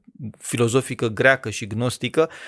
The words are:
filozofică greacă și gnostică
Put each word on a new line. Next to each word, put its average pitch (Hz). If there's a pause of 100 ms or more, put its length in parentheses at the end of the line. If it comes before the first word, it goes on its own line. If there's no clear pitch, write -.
(380)
filozofică 120
greacă 123
și 104
gnostică 123 (180)